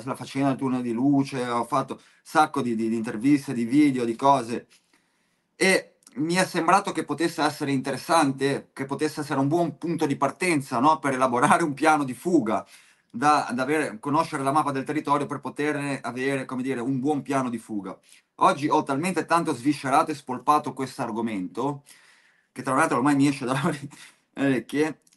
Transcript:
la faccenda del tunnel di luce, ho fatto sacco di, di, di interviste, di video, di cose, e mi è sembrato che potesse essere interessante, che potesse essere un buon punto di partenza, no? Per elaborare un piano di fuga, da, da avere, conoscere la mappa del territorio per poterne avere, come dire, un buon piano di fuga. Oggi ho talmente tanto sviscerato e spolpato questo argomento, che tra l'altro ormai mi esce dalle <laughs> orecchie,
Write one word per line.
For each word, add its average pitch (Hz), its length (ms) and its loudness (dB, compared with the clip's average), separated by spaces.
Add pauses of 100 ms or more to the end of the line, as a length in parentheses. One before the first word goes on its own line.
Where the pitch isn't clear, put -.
la 127 120 -6
faccenda 135 340 -2
del 131 80 0
tunnel 127 240 -2
di 120 100 -4
luce, 139 560 0
ho 120 160 -2
fatto - 380 -4 (200)
sacco - 400 2
di, 120 140 -2
di, 113 140 -2
di 113 60 0
interviste, 120 580 0
di 117 120 -2
video, 131 380 4
di 117 120 -2
cose, 123 520 2 (880)
e 180 440 2 (160)
mi 160 200 -2
è 185 80 4
sembrato 180 480 2
che 151 140 -6
potesse 160 360 -2
essere 147 300 0
interessante, 139 1040 0
che 135 120 -8
potesse 147 360 -2
essere 143 180 -2
un 139 80 2
buon 165 300 0
punto 160 280 -2
di 139 120 0
partenza, 143 640 0
no? 131 200 4
Per 139 140 -2
elaborare 127 500 2
un 147 100 -2
piano 151 300 2
di 127 100 -6
fuga, 113 520 0 (440)
da, 143 440 2
da 123 100 -2
avere, 131 360 -2
conoscere 151 440 -2
la 139 80 0
mappa 143 200 0
del 135 120 -4
territorio 143 440 -2
per 131 120 -8
poterne 143 640 -4
avere, 127 440 -4
come 127 180 -6
dire, 127 160 -4
un 131 200 -2
buon 139 220 0
piano 135 280 -2
di 117 80 -4
fuga. 98 400 -10 (380)
Oggi 151 340 2
ho 151 140 2
talmente 156 420 -2
tanto 165 280 2
sviscerato 143 580 0
e 151 40 -8
spolpato 139 580 0
questo 135 280 -6
argomento, 117 840 -4 (680)
che 135 120 -12
tra 139 100 -2
l'altro 147 240 2
ormai 143 180 4
mi 139 120 6
esce 139 180 -2
dalle 139 340 0 (280)
<laughs> - 280 -20
orecchie, 139 640 -2 (160)